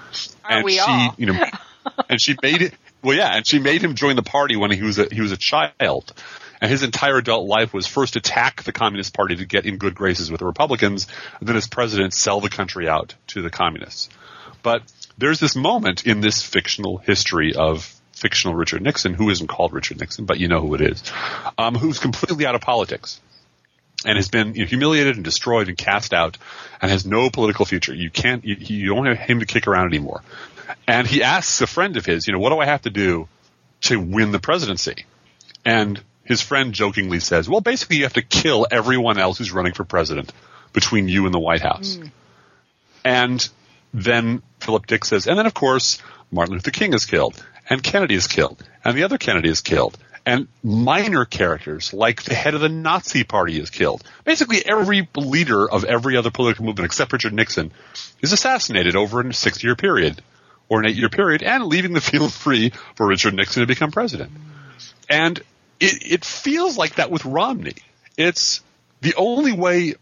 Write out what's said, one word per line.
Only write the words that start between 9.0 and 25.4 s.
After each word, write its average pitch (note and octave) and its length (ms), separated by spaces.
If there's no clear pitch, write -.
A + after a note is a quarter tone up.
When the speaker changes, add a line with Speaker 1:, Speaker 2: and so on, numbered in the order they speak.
Speaker 2:
Party F#2 220
to F#2 80
get G2 220
in G2 120
good F#2 180
graces F2+ 340
with E2 80
the F2+ 80
Republicans, G2+ 640
and G#2+ 80
then A#2 80
as G#2 100
president, G#2+ 480
sell G2+ 260
the G2+ 80
country F2+ 400
out D#2+ 260
to G2 140
the E2+ 80
communists. - 580
But A#2 200
there's D3+ 220
this D3 160
moment C#3+ 500
in G#2+ 140
this A2 220
fictional F#2 560
history E2 580
of D#2 360
fictional - 420
Richard E2+ 280
Nixon, G2 320
who G#2 160
isn't E2 180
called - 240
Richard - 260
Nixon, - 260
but - 140
you F2 80
know E2 140
who D2+ 140
it C#2+ 60
is, - 220
um, A#2 160
who's C3+ 240
completely D3 480
out B2 80
of A2+ 60
politics - 600
and G#2+ 120
has G2 120
been, A2 260
you A2 60
know, F#2+ 60
humiliated C#3 500
and F#2 80
destroyed A2 420